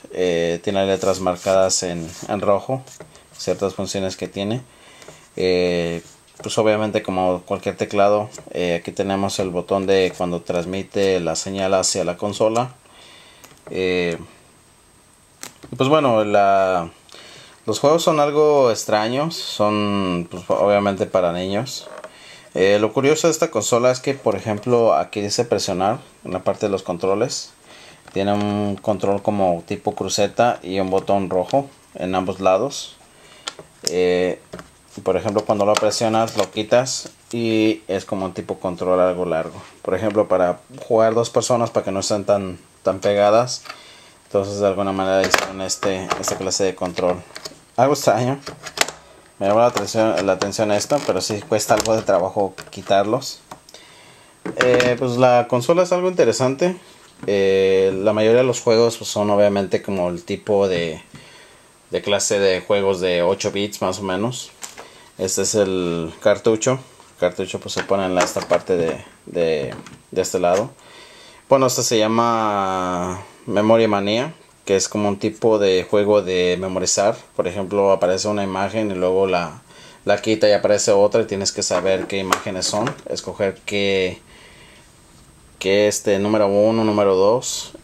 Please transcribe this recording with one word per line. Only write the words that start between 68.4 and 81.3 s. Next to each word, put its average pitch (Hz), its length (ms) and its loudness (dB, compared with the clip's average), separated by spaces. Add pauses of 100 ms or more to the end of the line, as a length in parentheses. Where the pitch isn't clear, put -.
parte 87 340 0
de, 82 300 -2 (220)
de, 80 480 -2 (380)
de 92 100 0
este 92 160 -4
lado. 92 320 2 (800)
Bueno, 135 160 4
este 123 160 -2
se 113 160 0
llama 98 1200 0 (220)
Memoria 110 420 4
Manía, 107 480 -2 (300)
que 98 100 2
es 95 140 0
como 104 200 -2
un 98 80 0
tipo 110 440 0
de 92 280 2
juego 104 340 4
de 90 380 0
memorizar. 95 560 0 (200)
Por 101 100 0
ejemplo, 98 460 0
aparece 92 340 0
una 104 160 -2
imagen 98 480 -2
y 92 60 -4
luego 92 320 2
la, 87 340 -2 (420)
la 101 160 2
quita 107 280 2
y 104 40 6
aparece 101 380 2
otra 104 320 4
y 110 40 -6
tienes 98 260 -4